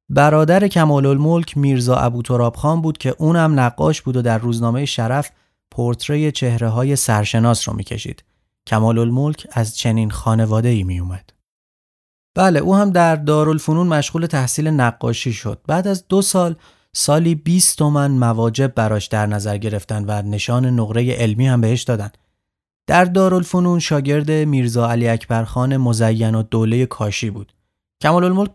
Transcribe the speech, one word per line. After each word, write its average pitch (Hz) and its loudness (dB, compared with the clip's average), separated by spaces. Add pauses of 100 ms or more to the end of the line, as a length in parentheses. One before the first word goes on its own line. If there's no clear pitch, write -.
برادر 156 4
کمال 151 2
الملک 151 0
میرزا 131 2
ابو 123 -2
تراب 120 0
خان 160 0
بود 160 -4
که - -4
اونم 156 2
نقاش 147 0
بود 127 -4
و 123 0
در 117 0
روزنامه 117 -2
شرف 127 -4 (400)
پورتره 147 -2
چهره‌های 120 0
سرشناس 113 0
رو 110 -8
می‌کشید. - -10 (440)
کمال 113 2
الملک 127 -2
از 113 -4
چنین 113 0
خانواده‌ای 110 0
می‌اومد. 90 -6 (1040)
بله، 180 4
او 180 2
هم 202 4
در 170 4
دارالفنون 156 0
مشغول 160 -2
تحصیل 151 -2
نقاشی 120 -2
شد. 107 -8
بعد 180 -2
از 190 -4
دو 190 2
سال، 175 0 (380)
سالی 165 2
بیست 170 0
تومن 147 2
مواجب 117 0
براش 107 0
در 107 -2
نظر 104 -4
گرفتن 104 -6
و 104 -4
نشان 104 -2
نقره 120 0
علمی 117 0
هم 123 2
بهش 117 0
دادن. 104 -4 (800)
در 180 4
دارالفنون 180 2
شاگرد 147 -2
میرزا 127 0
علی 117 0
اکبر 113 -2
خان 127 -2
مزین 113 2
الدوله 113 0
کاشی 107 -6
بود. 98 -14 (480)
کمال 165 2
الملک 185 0